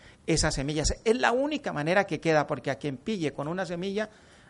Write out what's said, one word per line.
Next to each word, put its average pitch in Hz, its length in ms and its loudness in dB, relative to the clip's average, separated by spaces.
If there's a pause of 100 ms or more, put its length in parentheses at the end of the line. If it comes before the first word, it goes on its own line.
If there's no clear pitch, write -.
(260)
esas 156 280 2
semillas. 147 400 -2 (100)
Es 226 120 4
la 247 140 4
única 269 420 0
manera 170 340 2
que 165 140 -4
queda, 151 280 4
porque 139 240 -4
a 131 40 -4
quien 139 200 -6
pille 170 360 -4
con 147 140 -6
una 180 180 -4
semilla, 190 460 -4 (400)